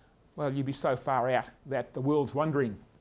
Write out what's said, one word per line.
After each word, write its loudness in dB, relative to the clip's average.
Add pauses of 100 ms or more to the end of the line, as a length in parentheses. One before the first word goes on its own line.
(340)
well, -2
you'll -2
be -2
so 0
far 0
out 2 (180)
that -4
the -6
world's 2
wondering, 0 (240)